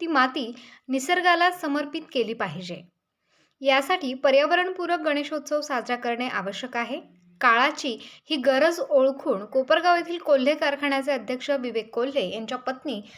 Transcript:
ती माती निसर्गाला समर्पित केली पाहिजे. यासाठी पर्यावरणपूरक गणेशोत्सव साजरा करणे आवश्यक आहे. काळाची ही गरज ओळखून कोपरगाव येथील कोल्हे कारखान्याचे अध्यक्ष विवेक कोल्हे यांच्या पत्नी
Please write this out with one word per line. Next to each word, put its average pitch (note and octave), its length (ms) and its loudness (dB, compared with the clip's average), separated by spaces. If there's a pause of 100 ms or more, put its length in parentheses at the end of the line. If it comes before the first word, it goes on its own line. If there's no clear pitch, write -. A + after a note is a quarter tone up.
ती E4 60 -4
माती C4 480 0 (340)
निसर्गाला F4 600 2
समर्पित D4+ 520 -4 (100)
केली A3+ 220 -2
पाहिजे. F3+ 480 -8 (760)
यासाठी C#4 540 0
पर्यावरणपूरक E4+ 840 2
गणेशोत्सव D4 600 -2
साजरा B3 360 -4
करणे A#3+ 320 -4
आवश्यक G3+ 480 -8
आहे. A#3+ 240 -6 (400)
काळाची B3+ 560 2 (340)
ही D#4 60 2
गरज C#4 440 4
ओळखून C4+ 640 2
कोपरगाव D#4+ 520 4
येथील E4+ 220 -4
कोल्हे C#4 360 2
कारखान्याचे C#4+ 580 -2
अध्यक्ष B3+ 380 -4
विवेक A#3 440 -4
कोल्हे A#3+ 400 -2
यांच्या A3+ 240 -6
पत्नी B3+ 420 -6 (180)